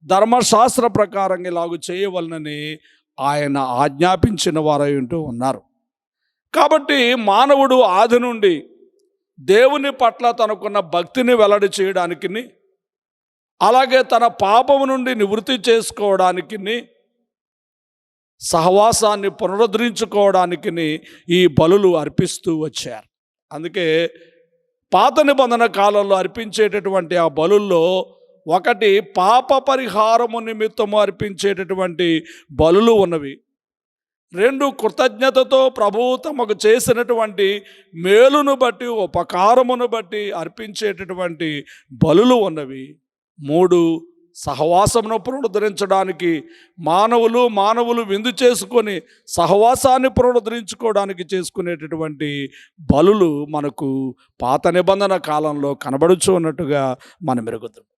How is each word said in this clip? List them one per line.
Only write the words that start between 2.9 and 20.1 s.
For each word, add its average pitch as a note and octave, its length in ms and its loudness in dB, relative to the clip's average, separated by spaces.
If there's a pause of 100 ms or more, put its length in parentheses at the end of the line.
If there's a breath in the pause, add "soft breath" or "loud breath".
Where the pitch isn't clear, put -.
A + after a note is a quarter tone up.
ఆయన C#3+ 380 -2
ఆజ్ఞాపించిన D3+ 1000 0
వారై C#3+ 380 0
ఉంటూ C#3 260 -6
ఉన్నారు. B2 400 -6 (920)
కాబట్టి C#4+ 600 2
మానవుడు B3+ 680 4
ఆది A3 380 4
నుండి A3 500 0 (720)
దేవుని C4 520 2
పట్ల A#3+ 380 0
తనకున్న G#3 500 -2
భక్తిని F3+ 540 0
వెల్లడి G#3 340 4 (120)
చేయడానికిని, F#3 680 -4 (1120)
అలాగే B3+ 400 4
తన A#3+ 240 2
పాపము A#3+ 580 2
నుండి B3+ 300 -2
నివృత్తి G#3+ 380 -2
చేసుకోవడానికిని G3+ 1300 -2 (1500)
సహవాసాన్ని G3+ 880 2
పునరుద్ధరించుకోవడానికిని F#3 1700 -2 (280 loud breath)